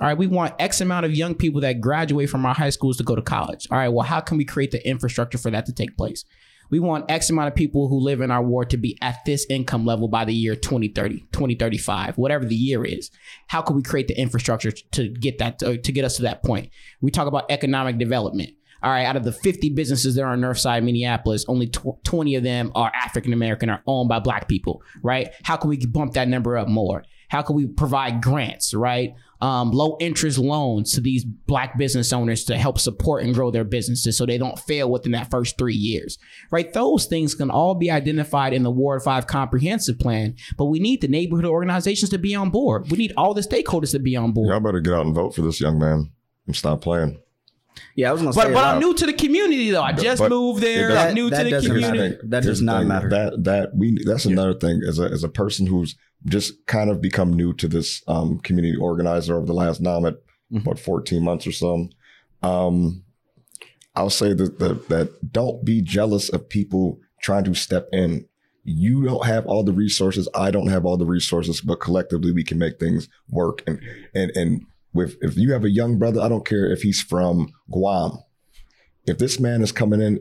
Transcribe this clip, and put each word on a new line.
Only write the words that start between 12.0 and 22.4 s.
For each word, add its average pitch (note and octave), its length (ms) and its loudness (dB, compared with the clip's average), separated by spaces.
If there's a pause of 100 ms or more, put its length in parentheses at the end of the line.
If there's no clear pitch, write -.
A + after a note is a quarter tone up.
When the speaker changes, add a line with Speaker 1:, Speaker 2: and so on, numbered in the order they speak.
Speaker 1:
whatever C3+ 260 0
the A2+ 120 -2
year B2 280 0
is. - 280 -8 (340)
How D#3+ 160 -4
can C#3+ 140 0
we C#3+ 60 2
create C3 260 -2
the - 100 -4
infrastructure A#2+ 540 -2
to - 360 -4
get A#2+ 300 -6
that, A#2 220 -4
to, A#2+ 180 -2
to B2+ 140 -6
get C3+ 120 0
us B2+ 120 -2
to B2 60 -4
that - 200 -4
point? A#2 280 -2 (300)
We C3+ 120 0
talk D3 160 0
about C#3 200 -2
economic C3+ 500 0
development. A2+ 520 -2 (320)
All B2+ 80 0
right, B2+ 140 2
out C3 120 0
of B2 60 -2
the A#2 80 -2
fifty F3+ 400 0
businesses C3 460 0
that C3+ 60 0
are C3 100 -2
on B2 80 0
Northside B2 420 0
Minneapolis, A#2 640 0
only B2 220 0
tw-, - 340 -8
twenty D3+ 320 0
of B2 80 0